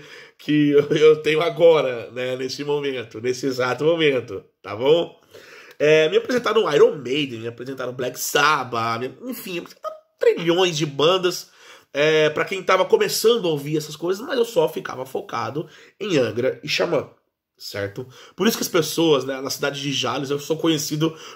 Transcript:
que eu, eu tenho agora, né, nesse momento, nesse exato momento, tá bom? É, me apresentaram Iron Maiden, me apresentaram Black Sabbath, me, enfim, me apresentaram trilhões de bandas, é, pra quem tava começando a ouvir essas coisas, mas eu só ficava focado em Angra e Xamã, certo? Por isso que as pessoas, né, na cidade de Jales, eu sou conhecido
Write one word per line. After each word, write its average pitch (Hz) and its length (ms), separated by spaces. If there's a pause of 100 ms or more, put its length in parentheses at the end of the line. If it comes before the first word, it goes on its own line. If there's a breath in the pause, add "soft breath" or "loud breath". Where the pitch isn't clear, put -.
(380 loud breath)
que 147 320
eu, 143 220
eu 151 320
tenho 156 180
agora, 151 720
né, 127 240
nesse 131 280
momento, 139 560
nesse 127 280
exato 127 360
momento, 143 640 (160)
tá 101 140
bom? 147 440 (580 loud breath)
É, 156 320
me 196 80
apresentaram 220 540
Iron 190 260
Maiden, 127 420
me 113 80
apresentaram 123 440
Black 127 280
Sabbath, 123 800
me, 135 320
enfim, 196 220
me 170 60
apresentaram - 360 (240)
trilhões 175 580
de 156 80
bandas, 180 640 (420 loud breath)
é, 156 380
pra 160 160
quem 190 160
tava 185 240
começando 208 640
a 165 40
ouvir 151 260
essas - 180
coisas, 196 280
mas 285 140
eu 226 80
só 165 240
ficava 127 380
focado 123 600 (320 loud breath)
em 190 180
Angra 120 460
e 151 60
Xamã, 170 400 (480)
certo? 101 500 (280 loud breath)
Por 190 120
isso 226 100
que - 60
as - 60
pessoas, 156 560
né, 135 160
na 135 80
cidade 139 320
de 143 100
Jales, 131 380
eu 143 80
sou 151 180
conhecido 156 640 (180 loud breath)